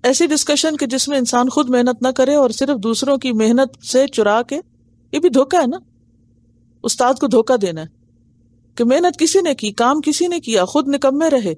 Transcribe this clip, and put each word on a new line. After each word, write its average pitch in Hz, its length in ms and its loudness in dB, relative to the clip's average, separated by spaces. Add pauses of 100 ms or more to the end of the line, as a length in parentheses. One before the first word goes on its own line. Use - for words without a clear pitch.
ऐसी 269 220 2
डिस्कशन 294 500 0
के 285 100 -2
जिसमें 269 320 -4
इंसान 247 300 0
खुद 254 200 0
मेहनत 247 340 0
ना 254 100 0
करे 262 220 2
और 262 180 2
सिर्फ 269 260 -2
दूसरों 226 400 -2
की 254 140 -4
मेहनत 233 400 2 (120)
से 262 220 2
चुरा 214 360 0
के, 269 140 -6
ये - 640 -10
भी 349 100 4
धोखा 285 300 2
है 269 60 0
ना, 330 140 -4 (1040)
उस्ताद 247 340 0
को 285 100 -2
धोखा 233 280 2
देना 175 240 -4
है 160 100 -14 (840)
कि 240 80 -2
मेहनत 339 320 2
किसी 349 260 2
ने 302 120 0
की, 208 180 -6
काम 262 280 0
किसी 302 280 -2
ने 339 120 -4
किया, 208 240 0
खुद 269 240 -2
निकम्मे 277 400 0
रहे 208 300 0